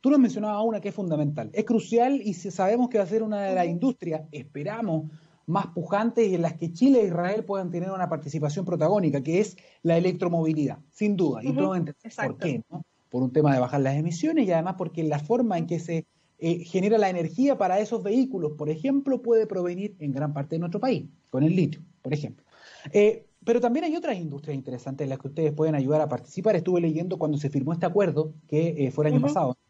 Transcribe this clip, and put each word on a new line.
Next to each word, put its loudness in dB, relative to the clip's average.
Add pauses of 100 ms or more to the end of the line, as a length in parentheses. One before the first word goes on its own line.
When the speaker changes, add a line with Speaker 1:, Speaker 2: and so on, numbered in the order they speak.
Speaker 1:
tú 4
nos 6
mencionabas 2
una 0
que -4
es -12
fundamental, -2
es 0
crucial 2
y -4
si -10
sabemos 2
que 0
va 2
a -4
ser 0
una -4
de -2
las 2
Speaker 2:
Ujú. 0
Speaker 1:
industrias, -2 (100)
esperamos, -6 (360)
más -2
pujantes 0
y 2
en 0
las 0
que -6
Chile 6
e 4
Israel -2
puedan -4
tener -6
una -4
participación -4
protagónica, 2
que 0
es -2 (260)
la 4
electromovilidad, 0 (120)
sin 0
duda, 0
y -2
Speaker 2:
Ujú, 0
Speaker 1:
tú 2
vas -2
a 0
entender -4
por -16
Speaker 2:
exacto. -6
Speaker 1:
qué, -4
¿no? -14 (240)
Por -2
un -2
tema 4
de 2
bajar 0
las 2
emisiones 0
y 2
además 0
porque -6
la 0
forma 0
en -2
que -2
se, -4 (340)
eh, 0
genera 2
la 4
energía 0
para 2
esos -2
vehículos, 0
por -4
ejemplo, 0
puede 4
provenir -4
en -4
gran -4
parte -6
de -2
nuestro -4
país, -2 (240)
con 2
el 4
litio, 0 (220)
por -4
ejemplo. -8 (480)
Eh, 4 (180)
pero 2
también 0
hay -2
otras -4
industrias -8
interesantes -8
en -4
las -6
que -12
ustedes 0
pueden 0
ayudar 2
a 0
participar. 0
Estuve 2
leyendo -2
cuando 0
se -2
firmó -2
este -2
acuerdo, 2 (140)
que, 0
eh, -2
fue 0
el 4
año 6
Speaker 2:
Ujú. 4
Speaker 1:
pasado. 0 (140)